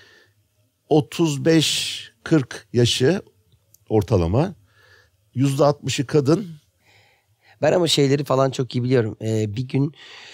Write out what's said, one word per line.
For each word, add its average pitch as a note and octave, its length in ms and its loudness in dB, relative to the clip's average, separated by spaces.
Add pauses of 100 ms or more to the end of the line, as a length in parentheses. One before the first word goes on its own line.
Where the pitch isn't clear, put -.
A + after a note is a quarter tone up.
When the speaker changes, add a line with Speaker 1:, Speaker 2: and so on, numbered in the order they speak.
(880)
Speaker 1:
Otuz D3+ 560 0
beş - 540 0 (240)
kırk - 500 -2
yaşı B2+ 480 2 (680)
ortalama, G#2+ 680 0 (760)
yüzde C#3 320 0
altmışı C#3+ 420 -2
kadın. D#3 400 0 (1120)
Speaker 2:
Ben D#3 120 2
ama F3 140 2
şeyleri C#3 360 2
falan C3+ 280 0
çok B2+ 240 -6
iyi B2 80 -2
biliyorum. A#2+ 380 0
Ee, G#2+ 340 -2
bir B2+ 120 -6
gün C#3 260 -2 (400)